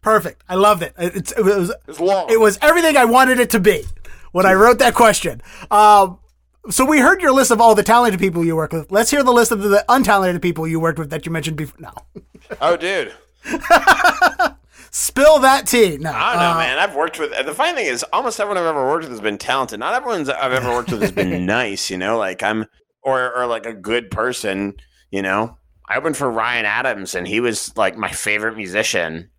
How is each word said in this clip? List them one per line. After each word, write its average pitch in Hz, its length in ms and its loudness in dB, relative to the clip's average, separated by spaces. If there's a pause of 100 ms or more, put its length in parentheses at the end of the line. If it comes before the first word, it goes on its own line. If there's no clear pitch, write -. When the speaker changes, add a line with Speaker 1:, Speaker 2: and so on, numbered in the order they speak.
Speaker 1:
Perfect. 202 480 0
I 180 60 -8
loved 196 280 2
it. 151 160 -10
It, 175 160 -4
it's, 185 180 -8
it 226 120 -2
was, 190 240 2
Speaker 2:
It - 180 -12
was 156 140 -14
long. 196 300 0
Speaker 1:
it 226 100 4
was 214 220 4
everything 320 340 4
I 254 80 6
wanted 247 340 4
it 247 120 0
to 220 100 2
be 180 240 2 (480)
when 185 140 2
I 190 80 6
wrote 220 240 6
that 240 160 4
question. - 480 2 (280)
Um, 208 500 6 (480)
so 262 160 0
we 294 140 2
heard 349 220 4
your 294 120 2
list 262 200 2
of 214 80 2
all 226 160 6
the 202 80 0
talented 226 340 2
people 170 260 -2
you 165 120 -2
work 156 160 -4
with. 160 180 -8
Let's 220 200 2
hear 285 120 0
the 254 100 4
list 233 200 4
of 208 80 -2
the 202 280 2
untalented 196 540 2
people 165 240 -4
you 160 140 -2
worked 160 180 -2
with 151 120 -8
that 156 160 -8
you 160 40 -8
mentioned 160 280 -6
before. 151 200 -10
No. 160 140 -18 (220)
<laughs> - 80 -20 (380)
Speaker 2:
Oh, 170 160 0
dude. 160 360 -6 (300)
Speaker 1:
<laughs> - 1120 0 (360)
Spill 294 480 4
that 262 260 2
tea. 202 320 2
No. 156 140 -8
Speaker 2:
I 156 200 -2
don't 175 100 0
know, 175 100 2
Speaker 1:
Uh, 165 60 0
Speaker 2:
man. 131 200 -2
I've 165 160 0
worked 165 240 -4
with, 156 140 -6 (120)
the 147 80 -6
funny 339 220 -2
thing 233 120 -4
is, 123 260 -4
almost 226 260 -4
everyone 202 200 -4
I've 170 100 -2
ever 143 180 -2
worked 160 160 -2
with 147 80 -14
has 113 100 -12
been 104 160 -4
talented. 127 440 -4
Not 165 140 -4
everyone 214 360 -4
I've 131 220 -4
ever 127 180 -2
worked 120 220 -4
with 117 100 -4
has 208 80 -2
been 90 360 -4
Speaker 1:
<laughs> - 0 -
Speaker 2:
nice, 104 440 -4
you 92 80 -8
know? 104 200 -2
Like, 95 260 -6
I'm, 107 220 -2 (360)
or, 127 320 -4
or, 123 120 -4
like, 113 200 -6
a 113 80 -12
good 107 380 -6
person, 101 640 -6 (340)
you 98 120 -6
know? 101 360 -4 (300)
I 107 80 -4
opened 143 200 -4
for 135 140 -4
Ryan 113 360 -2
Adams, 107 500 -4
and 90 100 -6
he 104 140 -2
was, 120 360 -6
like, 101 200 -2
my 104 140 -6
favorite 107 460 -6
musician. 90 720 -4 (100)